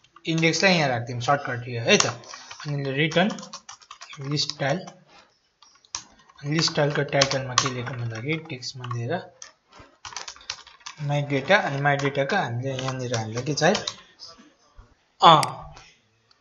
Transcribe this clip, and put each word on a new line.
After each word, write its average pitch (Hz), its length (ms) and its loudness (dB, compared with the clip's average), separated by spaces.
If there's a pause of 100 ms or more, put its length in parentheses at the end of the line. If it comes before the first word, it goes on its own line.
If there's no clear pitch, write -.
(260)
इन्डेक्सलाई 165 480 4
यहाँ 156 160 4
राखिदिउँ, 120 320 -2
shortcut 131 460 0
यो 120 140 -6
है 185 160 4
त। - 80 4 (640)
अनि 139 240 -4
return 160 400 2 (880)
list 143 320 -2
style। 147 340 -2 (1600)
लिस्ट 151 260 0
स्टाइलको 147 320 0
टाइटलमा 131 500 2
के 131 160 2
लेखौँ 127 240 -6
भन्दाखेरि 117 440 -4
टेक्स्टमा 127 480 -12
दिएर 120 460 -6 (1700)
my 143 260 -2
data, 139 220 0
अनि 190 260 2
my 139 240 2
डेटाको 139 340 0
हामीले 131 380 -2
यहाँनिर 127 440 -4
हामीलाई 113 260 -4
के 147 100 -2
चाहियो? 170 320 2 (1400)
अँ, 156 500 6 (680)